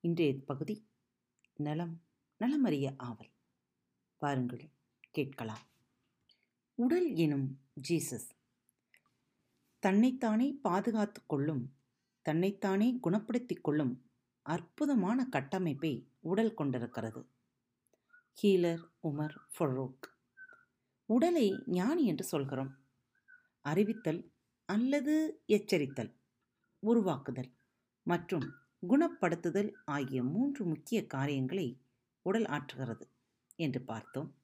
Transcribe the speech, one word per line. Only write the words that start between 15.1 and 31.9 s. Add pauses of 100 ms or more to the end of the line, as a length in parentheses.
கட்டமைப்பை (260)
உடல்
கொண்டிருக்கிறது. (1120)
ஹீலர் (200)
உமர் (120)
ஃபரூக். (1000)
உடலை (220)
ஞானி
என்று
சொல்கிறோம். (920)
அறிவித்தல் (500)
அல்லது (360)
எச்சரித்தல், (720)
உருவாக்குதல் (560)
மற்றும் (360)
குணப்படுத்துதல் (180)
ஆகிய
மூன்று
முக்கிய
காரியங்களை (600)